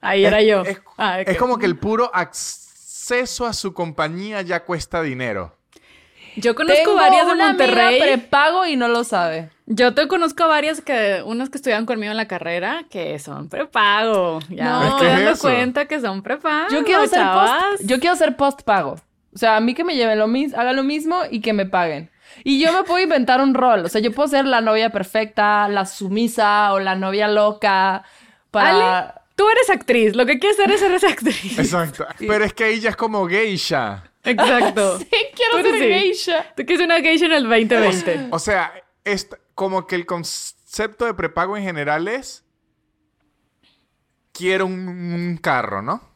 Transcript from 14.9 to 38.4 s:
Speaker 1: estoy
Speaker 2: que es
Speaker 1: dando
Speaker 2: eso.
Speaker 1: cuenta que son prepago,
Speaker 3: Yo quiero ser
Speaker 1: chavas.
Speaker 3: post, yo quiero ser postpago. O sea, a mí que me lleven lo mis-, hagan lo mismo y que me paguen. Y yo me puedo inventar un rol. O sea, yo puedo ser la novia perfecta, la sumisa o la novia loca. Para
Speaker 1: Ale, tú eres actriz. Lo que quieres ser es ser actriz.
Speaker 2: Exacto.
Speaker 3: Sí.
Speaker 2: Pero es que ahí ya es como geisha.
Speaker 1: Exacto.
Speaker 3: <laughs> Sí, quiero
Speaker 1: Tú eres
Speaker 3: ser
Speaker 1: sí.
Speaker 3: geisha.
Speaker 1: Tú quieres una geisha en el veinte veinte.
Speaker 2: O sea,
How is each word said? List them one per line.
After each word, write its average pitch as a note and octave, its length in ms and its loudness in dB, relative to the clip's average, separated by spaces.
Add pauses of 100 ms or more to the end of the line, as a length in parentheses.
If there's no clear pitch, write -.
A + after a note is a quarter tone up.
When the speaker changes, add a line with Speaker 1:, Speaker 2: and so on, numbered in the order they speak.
Speaker 1:
estoy C#4 140 0
Speaker 2:
que - 0 -
es C4 100 4
Speaker 1:
dando - 140 2
Speaker 2:
eso. - 100 -2
Speaker 1:
cuenta B3+ 460 0
que D4+ 120 -4
son G3 220 -6
prepago, D4+ 480 -4
Speaker 3:
Yo D4 140 0
quiero F#4 240 4
ser F4+ 140 2
Speaker 1:
chavas. G#3+ 500 2
Speaker 3:
post, G4+ 140 -6
yo B3+ 140 0
quiero E4+ 160 2
ser D4 220 2
postpago. G3+ 600 -2 (340)
O - 60 -20
sea, A3 160 4
a G#3+ 40 4
mí A#3 140 0
que E4 100 -4
me F4 120 -2
lleven A3+ 240 2
lo G#3+ 80 2
mis-, C4 280 -2
hagan B3 200 0
lo C4+ 80 -2
mismo D#4 460 -2
y A3+ 120 -6
que A3+ 120 -2
me G3 120 0
paguen. E3+ 460 -2 (320)
Y C4+ 180 2
yo D#4+ 100 4
me F#4 120 2
puedo F4 160 0
inventar C4+ 420 2
un C4+ 140 2
rol. A#3+ 300 2
O F3 40 -4
sea, A3 100 -2
yo A3 120 0
puedo C#4 180 -2
ser C#4 160 2
la B3+ 160 2
novia A3 300 0
perfecta, G#3 760 0
la G3+ 200 -2
sumisa G#3 840 0
o G3 60 2
la F#3+ 140 -2
novia F#3+ 340 -2
loca. G#3 760 2 (480)
Para F#3+ 480 4
Speaker 1:
Ale, - 140 -10 (220)
tú G4+ 140 4
eres A#4+ 220 4
actriz. A3+ 440 2
Lo B3 120 2
que B3+ 100 2
quieres G4+ 180 2
ser G4+ 140 2
es G4+ 120 2
ser F#4+ 120 2 (180)
actriz. A3+ 460 -4
Speaker 2:
Exacto. E3+ 480 -2 (140)
Speaker 3:
Sí. G#3+ 80 -6
Speaker 2:
Pero G#3+ 180 2
es G#3 80 -4
que A3+ 120 -4
ahí A3 140 0
ya A3 120 -2
es G3+ 40 -6
como G#3+ 320 -2
geisha. E3 760 -2 (200)
Speaker 1:
Exacto. G#3+ 760 2
Speaker 3:
<laughs> - 0 -
Sí, - 60 -12 (300)
quiero A#4 180 0
Speaker 1:
Tú E4+ 60 2
eres A4+ 140 2
Speaker 3:
ser A4 100 0
Speaker 1:
sí. B4 40 2
Speaker 3:
geisha. F#4 580 0 (100)
Speaker 1:
Tú B3+ 100 -8
quieres F4 200 0
una E4+ 140 2
geisha D#4+ 280 2
en D#4+ 40 2
el C#4+ 160 2
veinte A3+ 320 2
veinte. F3+ 520 0
Speaker 2:
O E3 80 -2
sea, F#3 340 -2 (320)